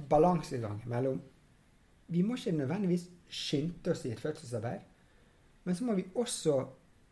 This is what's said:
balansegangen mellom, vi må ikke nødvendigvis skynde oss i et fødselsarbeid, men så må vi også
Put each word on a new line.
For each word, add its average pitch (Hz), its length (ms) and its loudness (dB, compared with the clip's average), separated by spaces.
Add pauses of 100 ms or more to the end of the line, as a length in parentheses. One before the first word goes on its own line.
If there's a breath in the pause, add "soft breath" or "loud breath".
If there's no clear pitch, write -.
balansegangen 135 800 4
mellom, 131 320 0 (880)
vi 170 140 2
må 226 140 2
ikke 214 160 -2
nødvendigvis 175 540 0 (200)
skynde - 680 -2
oss - 120 -2
i 123 80 -2
et 113 80 -8
fødselsarbeid, 127 600 -6 (840 soft breath)
men 180 80 0
så 247 100 -6
må 226 100 0
vi 180 160 0
også 160 480 0 (540)